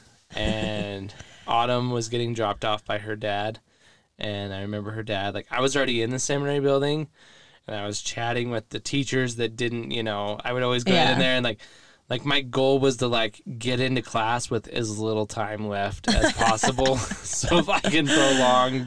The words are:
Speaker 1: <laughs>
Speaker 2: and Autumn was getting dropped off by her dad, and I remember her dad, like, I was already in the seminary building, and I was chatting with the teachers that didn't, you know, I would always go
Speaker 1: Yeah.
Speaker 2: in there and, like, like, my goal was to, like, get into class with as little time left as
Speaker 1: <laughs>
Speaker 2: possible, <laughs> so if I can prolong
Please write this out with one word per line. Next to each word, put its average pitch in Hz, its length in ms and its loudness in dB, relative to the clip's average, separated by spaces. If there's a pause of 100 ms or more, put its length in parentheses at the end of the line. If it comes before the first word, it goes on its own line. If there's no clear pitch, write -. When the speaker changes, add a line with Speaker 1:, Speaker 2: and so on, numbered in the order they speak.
(140)
Speaker 1:
<laughs> - 220 -20
Speaker 2:
and 107 800 -4 (340)
Autumn 123 440 2
was 113 180 -2
getting 120 240 -2
dropped 110 320 -2
off 107 180 -2
by 104 140 -2
her 104 180 -8
dad, 107 440 -4 (600)
and 101 340 -6
I 98 80 -8
remember 104 300 -8
her 110 120 -8
dad, 101 300 -4
like, 98 160 -8
I 120 120 -2
was 135 160 2
already 123 240 2
in 113 80 0
the 127 100 -2
seminary 143 400 0
building, 143 480 2 (600)
and 107 80 -8
I 101 100 -6
was 104 160 -6
chatting 120 480 -2
with 113 200 -4
the 113 100 -8
teachers 131 580 0
that 113 180 -2
didn't, 117 360 -2
you 117 120 -2
know, 104 400 -2
I 123 80 -2
would 127 120 0
always 123 200 2
go - 100 4
Speaker 1:
Yeah. 127 200 6
Speaker 2:
in - 60 2
there 127 160 4
and, 127 80 0
like, 113 160 -2 (500)
like, 127 160 -4
my 143 160 0
goal 135 380 4
was 131 180 4
to, 127 100 2
like, 113 340 0 (160)
get 123 220 -2
into 127 220 2
class 117 480 0
with 113 180 -2
as 107 320 -4
little 107 260 0
time 107 440 -4
left 101 440 -2
as - 200 4
Speaker 1:
<laughs> - 0 -
Speaker 2:
possible, 127 640 2
<laughs> - 260 -8
so - 360 0
if 160 100 0
I 180 100 2
can 160 260 2
prolong 131 800 4